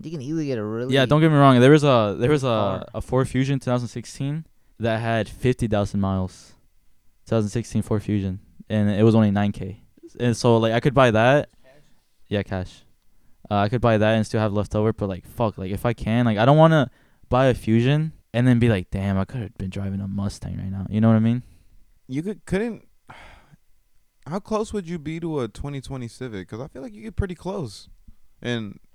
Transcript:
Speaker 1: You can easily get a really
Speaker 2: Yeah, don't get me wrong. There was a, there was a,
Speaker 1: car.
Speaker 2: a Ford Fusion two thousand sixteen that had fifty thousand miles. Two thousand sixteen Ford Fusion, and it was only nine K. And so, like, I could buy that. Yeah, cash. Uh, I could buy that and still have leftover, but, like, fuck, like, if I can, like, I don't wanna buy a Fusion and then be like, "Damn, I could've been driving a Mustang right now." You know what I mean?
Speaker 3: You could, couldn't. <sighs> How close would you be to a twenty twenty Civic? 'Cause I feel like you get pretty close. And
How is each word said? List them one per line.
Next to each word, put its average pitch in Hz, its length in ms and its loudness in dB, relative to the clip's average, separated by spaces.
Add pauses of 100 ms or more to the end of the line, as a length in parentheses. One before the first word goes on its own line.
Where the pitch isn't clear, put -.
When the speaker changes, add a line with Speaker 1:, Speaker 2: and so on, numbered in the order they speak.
Speaker 1:
You 156 80 -14
can 160 100 -10
easily 151 260 -6
get 131 120 -4
a 104 60 -4
really 117 280 -4
Speaker 2:
Yeah, 135 140 4
don't 143 140 4
get 160 100 6
me 151 80 4
wrong. 135 220 8
There 131 100 10
was 151 140 8
a, 110 340 4
there 120 100 0
was 147 140 0
a, 135 60 -4
Speaker 1:
car. 101 440 -2
Speaker 2:
a 107 80 -8
Ford 131 280 -2
Fusion 131 320 -2
two 127 100 -6
thousand 123 180 -2
sixteen 139 560 -10 (360)
that 110 200 -2
had 113 300 -2
fifty - 380 -2
thousand 101 320 -2
miles. 95 560 -4 (680)
Two 113 120 -2
thousand 107 140 0
sixteen 110 320 -4
Ford 107 200 -2
Fusion, 98 380 -2 (280)
and 104 220 0
it 101 140 2
was 113 100 8
only 110 160 6
nine 101 220 0
K. - 320 -12 (360)
And 120 160 0
so, 117 220 -4
like, 113 160 0
I 120 60 -2
could 143 140 0
buy 127 180 4
that. 123 360 2 (800)
Yeah, 101 140 -2
cash. 92 420 -10 (640)
Uh, 107 40 0
I 101 160 2
could 120 100 -2
buy 113 160 4
that 107 180 2
and 110 120 0
still 113 140 -2
have 107 120 0
leftover, 107 400 0
but, 104 160 -4
like, 90 160 -8
fuck, 110 320 -4
like, 92 140 -8
if 101 160 -4
I 120 80 0
can, 120 320 0
like, 110 100 2
I 107 80 4
don't 143 140 8
wanna 156 320 6 (400)
buy 127 160 4
a 123 80 4
Fusion 131 580 0 (220)
and 123 120 2
then 123 120 6
be 120 100 4
like, 95 220 0
"Damn, 98 260 -2
I 95 80 0
could've 113 320 -10
been 95 140 -8
driving 98 320 -6
a 98 60 -6
Mustang 98 500 -6
right 95 120 -8
now." 95 200 -8
You 107 100 -2
know 113 80 0
what 113 80 -2
I 110 40 0
mean? 117 240 -2 (640)
Speaker 3:
You 135 120 -6
could, 190 240 -12
couldn't. 208 400 -6 (220)
<sighs> - 80 -20 (1120)
How 165 140 -8
close 214 320 -4
would 202 160 -6
you 170 100 -8
be 160 220 -10
to 160 200 -4
a 117 80 -4
twenty 139 320 -12
twenty 127 280 -10
Civic? 107 400 -12
'Cause 107 120 -12
I 147 80 -12
feel 262 140 -16
like 233 120 -14
you 214 80 -20
get 220 140 -14
pretty 180 180 -4
close. 175 540 -10 (540)
And 113 360 -6 (160)